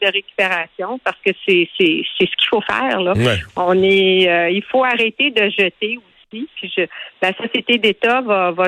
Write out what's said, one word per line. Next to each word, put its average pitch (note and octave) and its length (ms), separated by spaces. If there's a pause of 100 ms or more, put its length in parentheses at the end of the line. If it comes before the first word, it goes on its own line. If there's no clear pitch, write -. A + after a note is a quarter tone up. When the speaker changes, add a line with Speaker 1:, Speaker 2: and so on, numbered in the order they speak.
Speaker 1:
de G3+ 80
récupération F#3+ 920
parce F3+ 200
que - 60 (160)
c'est, F3+ 220 (100)
c'est, D#3+ 240 (160)
c'est F#3 80
ce - 100
qu'il - 140
faut A#3 100
faire, A#3 400
là. F3+ 120
Speaker 2:
Ouais. A#2 260 (160)
Speaker 1:
On F3+ 300
est, F#3+ 440
euh, E3+ 220
il G3 140
faut C4 180
arrêter A#3+ 480
de A3 200
jeter G#3+ 480
aussi. - 580
Puis F#3 200
je, F#3 60 (400)
la F#3+ 140
Société A#3 420
d'État A3+ 420
va, G3 300
va F3 180